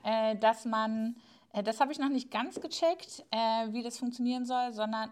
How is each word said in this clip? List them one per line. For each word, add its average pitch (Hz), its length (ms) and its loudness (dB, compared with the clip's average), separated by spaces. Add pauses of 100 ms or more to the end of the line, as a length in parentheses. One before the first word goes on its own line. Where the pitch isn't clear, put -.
äh, 220 320 2
dass 220 300 4
man, 220 500 0 (380)
äh, 208 100 0
das 220 160 0
hab 269 100 4
ich 302 100 -6
noch 277 100 2
nicht 262 200 0
ganz 254 320 -4
gecheckt, 330 680 0
äh, 226 400 2
wie 240 100 -4
das 240 160 -6
funktionieren 247 480 -2
soll, 247 280 0
sondern 220 380 -2